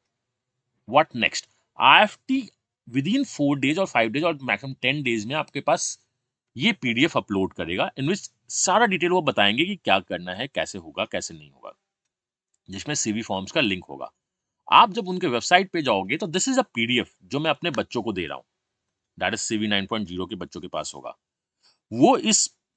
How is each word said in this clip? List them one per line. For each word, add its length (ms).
what 360
next? 240
आईएफ़टी 600
within 420
four 300
days 180
और 80
five 280
days 100
और 180
मैक्सिमम 400
टेन 200
डेज 240
में 80
आपके 260
पास 380
ये 160
पीडीएफ़ 460
अपलोड 340
करेगा, 420
in 120
which 240
सारा 380
डिटेल 240
वो 120
बताएंगे 420
कि 120
क्या 240
करना 320
है, 160
कैसे 300
होगा, 260
कैसे 300
नहीं 160
होगा, 220
जिसमें 260
सीवी 280
फॉर्म्स 300
का 80
लिंक 240
होगा। 260
आप 240
जब 160
उनके 180
वेबसाइट 460
पे 100
जाओगे 340
तो 100
this 220
is 100
a 60
पीडीएफ़ 380
जो 160
मैं 100
अपने 200
बच्चों 320
को 100
दे 140
रहा 100
हूँ, 80
that 160
is 60
सीवी 260
नाइन 200
पॉइंट 220
ज़ीरो 180
के 80
बच्चों 260
के 80
पास 260
होगा। 220
वो 240
इस 320